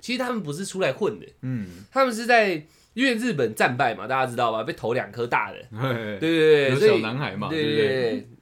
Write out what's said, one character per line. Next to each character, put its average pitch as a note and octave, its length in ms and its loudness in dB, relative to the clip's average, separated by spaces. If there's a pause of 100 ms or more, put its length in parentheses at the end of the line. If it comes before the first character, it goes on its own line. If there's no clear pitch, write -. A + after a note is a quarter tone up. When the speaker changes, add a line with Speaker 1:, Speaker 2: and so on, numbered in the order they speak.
Speaker 1:
其 A#3 120 -8
实 B3 60 -2
他 B3 120 -4
们 A3+ 120 -4
不 D3 100 -6
是 F3+ 120 -8
出 F#3+ 160 -8
来 D3 120 0
混 C#3+ 260 -4
的。 - 80 -18 (160)
Speaker 2:
嗯。 B2+ 240 -6 (240)
Speaker 1:
他 C4 160 2
们 A#3 80 -2
是 A#3 100 -6
在， G#3+ 400 4 (300)
因 B3 100 0
为 B3+ 100 4
日 A3+ 200 -2
本 A#2 200 0
战 C#3 220 2
败 B2 180 0
嘛， F#2+ 120 -10
大 C3 180 0
家 B2+ 60 -2
知 A#2+ 60 -10
道 A#2 160 2
吧？ A2 100 -4
被 D#3+ 100 -6
投 A#2+ 220 -4
两 G#2 180 -4
颗 A#2+ 140 -4
大 A#2 240 -2
的。 - 80 -14 (140)
Speaker 2:
嘿。 A2+ 460 -4
Speaker 1:
对， - 20 -14
对， D#3+ 100 0
对， D#3 400 6
Speaker 2:
有 B2+ 60 2
Speaker 1:
所 G#3+ 120 6
以 - 40 8
Speaker 2:
小 - 60 4
男 A2+ 200 -2
孩 G#2 180 -4
嘛， G2+ 120 -4
Speaker 1:
对， D#3 140 -2
Speaker 2:
对 D3 80 0
不 D3 60 0
对？ A2 120 4
Speaker 1:
对， B2+ 240 0
对， - 160 -6 (140)